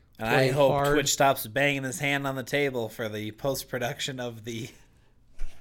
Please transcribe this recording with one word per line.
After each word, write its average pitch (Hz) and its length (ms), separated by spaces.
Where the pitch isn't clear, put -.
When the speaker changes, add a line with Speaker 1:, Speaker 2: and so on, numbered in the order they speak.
Speaker 1:
And 110 100
I 117 60
Speaker 2:
playing 131 180
Speaker 1:
hope 139 200
Speaker 2:
hard. 143 220
Speaker 1:
Twitch 143 180
stops 139 340
banging 139 360
his 131 160
hand 143 280
on 135 100
the 131 60
table 127 480
for 113 180
the 107 240
post-production 131 880
of 117 240
the, 113 240